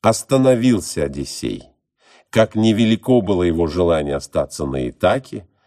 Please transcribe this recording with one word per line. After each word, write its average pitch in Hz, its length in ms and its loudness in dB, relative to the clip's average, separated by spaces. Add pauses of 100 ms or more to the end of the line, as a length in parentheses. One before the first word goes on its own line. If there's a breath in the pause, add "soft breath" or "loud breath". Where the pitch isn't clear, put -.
Остановился 123 1040 2
Одиссей. 67 600 -8 (680 soft breath)
Как 110 240 2
невелико 110 680 2
было 92 220 -2
его 85 240 0
желание 78 500 0
остаться - 500 -6
на 65 220 -4
Итаке, - 600 -4 (180)